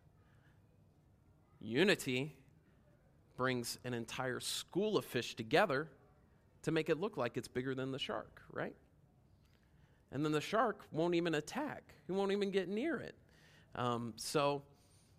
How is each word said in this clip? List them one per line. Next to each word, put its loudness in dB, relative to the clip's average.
Unity 2
brings 0
an -2
entire -4
school -2
of 4
fish -2
together 2
to 0
make 2
it 4
look -2
like 0
it's -4
bigger -2
than -4
the -6
shark, -6
right? -6
And -2
then 2
the 2
shark 0
won't 2
even 2
attack. -6
He -6
won't 2
even 2
get 0
near -2
it. -8
Um, 0
so 0